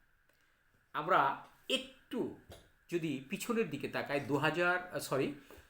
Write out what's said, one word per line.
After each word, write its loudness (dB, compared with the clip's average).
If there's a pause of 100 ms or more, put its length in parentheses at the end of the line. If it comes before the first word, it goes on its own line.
(960)
আমরা 4 (220)
একটু -4 (520)
যদি -2
পিছনের -2
দিকে -4
তাকাই, -2
দু 2
হাজার, 2
সরি, 0 (360)